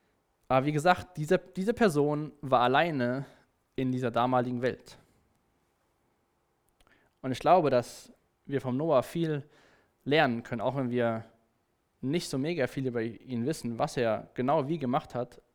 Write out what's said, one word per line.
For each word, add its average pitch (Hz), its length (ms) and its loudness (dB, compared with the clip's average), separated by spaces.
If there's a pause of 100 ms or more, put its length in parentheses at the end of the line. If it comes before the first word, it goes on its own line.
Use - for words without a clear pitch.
(480)
Aber 131 160 4
wie 147 80 0
gesagt, 156 460 0
diese, 156 200 2
diese 190 360 -4
Person 147 680 2
war 131 200 2
alleine 135 680 2 (500)
in 131 160 -2
dieser 127 180 -2
damaligen 123 520 0
Welt. - 360 -6 (2250)
Und 131 100 -4
ich 120 60 -2
glaube, 156 320 6
dass - 420 -2 (340)
wir 139 140 -2
vom 127 160 -4
Noah 147 260 2
viel 160 400 -4 (600)
lernen 131 380 2
können, 117 180 -8
auch 127 160 -2
wenn 131 140 -2
wir 117 340 0 (760)
nicht 156 280 -4
so - 80 -4
mega 143 300 -2
viel 131 200 -6
über 120 140 -2
ihn 117 460 -6
wissen, 120 320 -4
was 143 180 -2
er 113 380 -2
genau 135 320 0
wie 165 120 -4
gemacht 139 360 -4
hat, 127 260 -8 (140)